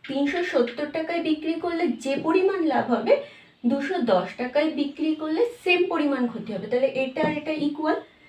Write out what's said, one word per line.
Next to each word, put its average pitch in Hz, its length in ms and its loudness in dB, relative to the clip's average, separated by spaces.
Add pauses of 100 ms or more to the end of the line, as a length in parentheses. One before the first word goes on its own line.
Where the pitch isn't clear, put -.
তিনশো 285 360 0
সত্তর 254 420 0
টাকায় 330 360 -4
বিক্রি 320 320 0
করলে 339 340 -2
যে 262 280 -2
পরিমাণ 370 480 2
লাভ 240 260 0
হবে, 453 320 4 (440)
দুশো 285 320 0
দশ 190 380 2
টাকায় 285 340 0
বিক্রি 294 440 -2
করলে 311 320 0 (180)
সেম 359 240 4
পরিমাণ 277 400 0
ক্ষতি 214 240 -8
হবে। 202 140 -6
তাহলে 247 200 2
এটা 262 360 -2
আর 302 140 0
এটা 302 160 -6
ইকুয়াল, 302 480 -2 (280)